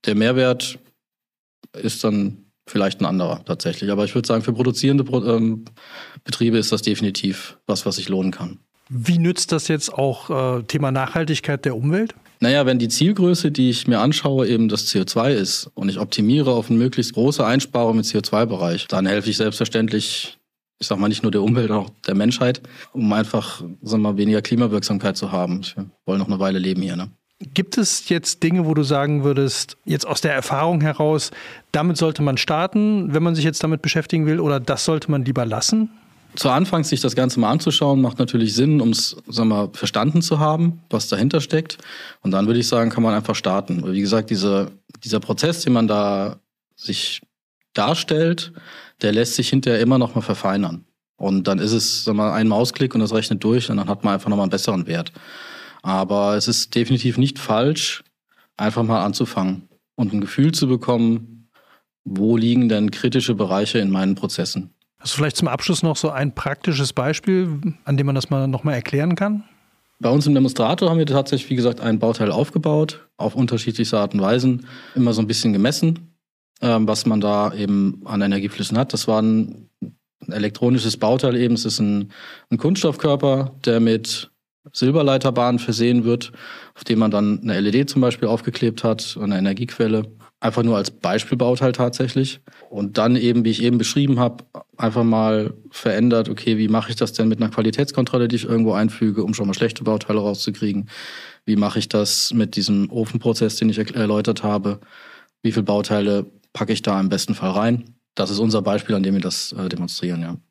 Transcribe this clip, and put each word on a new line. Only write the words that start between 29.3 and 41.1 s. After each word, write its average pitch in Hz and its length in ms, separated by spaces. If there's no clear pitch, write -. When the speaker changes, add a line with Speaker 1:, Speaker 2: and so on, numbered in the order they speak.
Speaker 2:
jetzt 147 200
aus - 140
der 151 140
Erfahrung 147 480
heraus, 151 480
damit 160 240
sollte 160 240
man 139 160
starten, 190 800
wenn 156 80
man 170 120
sich 156 100
jetzt 160 200
damit 156 160
beschäftigen 160 460
will, 156 140
oder 143 200
das 123 240
sollte 156 260
man 139 140
lieber 127 220
lassen? 214 440
Speaker 1:
Zu - 140
Anfang 165 340
sich 143 160
das 120 160
Ganze 127 240
mal 110 100
anzuschauen, 143 520
macht 120 160
natürlich 113 360
Sinn, 143 280
um's, - 340
sag 110 200
mal, 104 260
verstanden 151 480
zu 165 180
haben, 160 420
was 107 180
dahinter 131 320